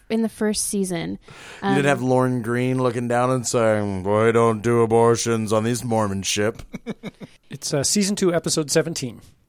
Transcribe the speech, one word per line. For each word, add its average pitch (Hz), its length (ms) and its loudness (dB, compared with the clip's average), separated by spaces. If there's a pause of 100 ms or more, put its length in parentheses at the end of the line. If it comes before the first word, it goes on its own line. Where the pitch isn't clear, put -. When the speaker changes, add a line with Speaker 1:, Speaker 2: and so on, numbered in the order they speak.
Speaker 1:
in 226 140 0
the 220 60 -2
first 214 360 -2
season. 185 540 -4 (420)
Speaker 2:
You - 80 0
didn't - 160 4
Speaker 1:
Um, - 0 -
Speaker 2:
have 139 160 2
Lorne 127 400 2
Greene 123 400 -2
looking 120 260 -2
down 120 220 2
and 127 160 -2
saying, 107 560 0
"Boy, 107 300 4
don't 113 300 4
do 117 200 2
abortions 113 720 2
on 107 100 2
this 117 200 -2
Mormon 107 400 -2
ship." 104 380 -2 (240)
<laughs> - 180 -12 (480)
Speaker 3:
It's, - 220 -8
uh, 139 100 0
season 202 320 0
two, 180 160 2
episode 160 380 -2
seventeen, 151 520 -2 (280)